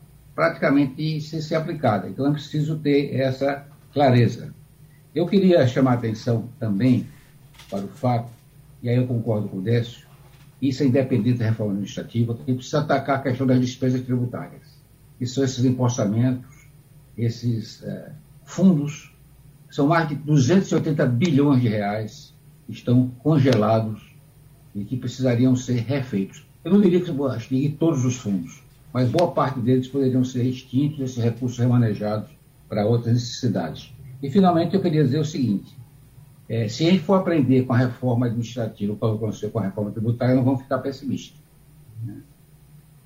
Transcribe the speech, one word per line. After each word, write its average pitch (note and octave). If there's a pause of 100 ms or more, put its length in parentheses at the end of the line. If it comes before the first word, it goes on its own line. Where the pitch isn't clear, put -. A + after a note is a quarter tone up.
(320)
praticamente D#3
sem D#3+
ser D#3+
aplicada. C#3+
Então C3
é D3
preciso D3+
ter C#3+
essa C3+ (260)
clareza. B2 (580)
Eu E3+
queria F3
chamar B2+
a -
atenção A2+ (120)
também G#2+ (600)
para G2
o F#2+
fato, B2 (500)
e A#2+
aí A#2+
eu B2
concordo G#2+
com F#2+
o F#2+
Décio, A#2 (560)
isso C3
é C#3+
independente B2
da A2
reforma A2
administrativa, A2+
que B2+
precisa D3
atacar C#3
a -
questão C3
das B2+
despesas B2+
tributárias, - (560)
que B2+
são C3+
esses B2
empossamentos, A#2+ (720)
esses, A2+
eh, G2+ (320)
fundos, D#3 (580)
são C#3+
mais D#3+
de D3
duzentos D3+
e F#3
oitenta D3+
bilhões C3+
de A#2
reais G#2+ (320)
que -
estão B2 (140)
congelados A2 (600)
e G2+
que B2+
precisariam B2+
ser B2
refeitos. A2 (200)
Eu E3
não G3+
diria F3+
que, E3
acho C3
que C#3
todos C#3
os A#2+
fundos, F#2+ (300)
mas B2
boa E3+
parte C3+
deles B2+
poderiam C3
ser B2
extintos, C3
esses A#2+
recursos A#2
remanejados G#2+ (380)
para G2+
outras A#2
necessidades. F#2 (280)
E, C#3
finalmente, F3
eu F#3+
queria D#3
dizer C3+
o D#3
seguinte, A2+ (680)
é, A2+
se D3+
a E3+
gente F#3+
for G3+
aprender C3+
com -
a B2
reforma B2
administrativa, A2
como A2
aconteceu G#2
com A2
a -
reforma G2+
tributária, A#2+
não C3
vamos C3
ficar C3
pessimistas, - (680)
né? G#2 (880)